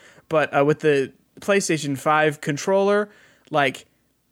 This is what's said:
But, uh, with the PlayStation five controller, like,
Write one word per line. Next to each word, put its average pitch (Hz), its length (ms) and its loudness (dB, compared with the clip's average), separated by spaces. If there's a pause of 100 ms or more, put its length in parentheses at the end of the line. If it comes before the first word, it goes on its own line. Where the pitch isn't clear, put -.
(280)
But, 151 300 0
uh, 143 80 4
with 151 160 0
the 139 320 0 (260)
PlayStation 160 580 -2
five 151 440 0
controller, 196 680 0 (420)
like, 139 340 -2 (460)